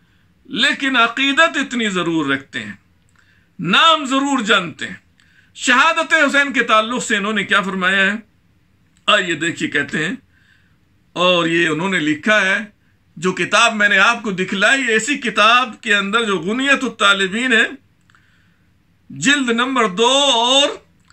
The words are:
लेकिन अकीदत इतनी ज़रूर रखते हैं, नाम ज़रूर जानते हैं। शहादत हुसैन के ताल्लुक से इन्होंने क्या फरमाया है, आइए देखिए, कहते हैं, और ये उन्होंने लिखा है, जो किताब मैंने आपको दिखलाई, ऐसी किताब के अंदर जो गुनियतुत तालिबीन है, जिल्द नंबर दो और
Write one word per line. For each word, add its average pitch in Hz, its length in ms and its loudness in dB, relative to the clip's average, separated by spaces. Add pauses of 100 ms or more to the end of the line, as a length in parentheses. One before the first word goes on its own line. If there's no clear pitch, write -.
(500)
लेकिन 269 480 -2
अकीदत 277 640 0
इतनी 233 320 -4
ज़रूर 165 420 -2
रखते 135 260 -8
हैं, 104 200 -12 (800)
नाम 285 480 2
ज़रूर 269 360 0
जानते 180 420 -2
हैं। 98 160 -14 (560)
शहादत 320 580 2
हुसैन 277 380 2
के 247 120 0
ताल्लुक 220 380 0
से 220 140 -2
इन्होंने 202 280 -2
क्या 202 160 2
फरमाया 190 420 0
है, 208 180 -2 (840)
आइए 185 300 0
देखिए, 165 320 -4
कहते 147 280 -4
हैं, 170 200 -4 (960)
और 175 340 2
ये 170 200 2
उन्होंने 175 320 -2
लिखा 156 400 2
है, 202 300 -2 (460)
जो 180 160 -2
किताब 208 420 2
मैंने 202 240 2
आपको 214 340 2
दिखलाई, 202 560 0
ऐसी 226 300 -2
किताब 226 640 2
के 226 100 -4
अंदर 202 320 0
जो 196 160 0
गुनियतुत 262 580 -2
तालिबीन 202 540 0
है, 226 120 4 (1400)
जिल्द 247 420 0
नंबर 247 380 0
दो 226 200 0 (240)
और 269 520 0 (280)